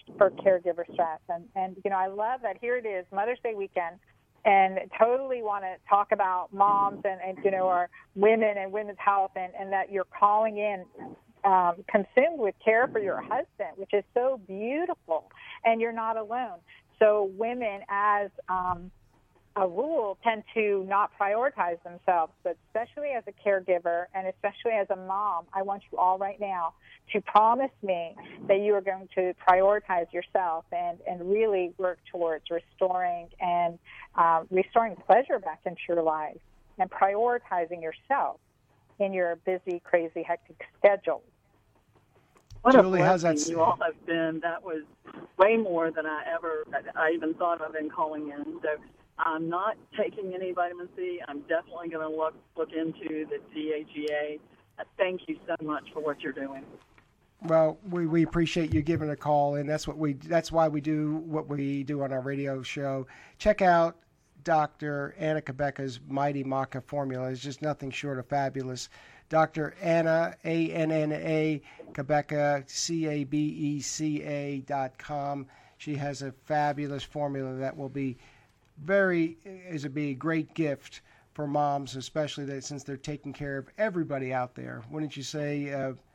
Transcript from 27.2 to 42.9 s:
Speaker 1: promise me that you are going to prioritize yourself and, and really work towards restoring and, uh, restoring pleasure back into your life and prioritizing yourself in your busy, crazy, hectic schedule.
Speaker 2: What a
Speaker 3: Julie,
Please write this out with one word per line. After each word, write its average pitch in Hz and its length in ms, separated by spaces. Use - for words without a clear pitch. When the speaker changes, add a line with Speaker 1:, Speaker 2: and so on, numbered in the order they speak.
Speaker 1:
promise 233 480
me 175 320
that 196 120
you 208 140
are 196 80
going 190 320
to 185 200
prioritize 190 640
yourself 175 600
and, 175 260
and 180 220
really 202 480
work 180 220
towards 165 380
restoring 175 800
and, 175 380
uh, 165 360
restoring 190 440
pleasure 240 320
back 196 260
into 175 240
your 170 140
life 156 340
and 185 120
prioritizing 196 920
yourself 160 560
in 196 160
your 175 220
busy, 180 380
crazy, 165 380
hectic - 440
schedule. 190 440
Speaker 2:
What 262 140
a 214 60
Speaker 3:
Julie, 185 180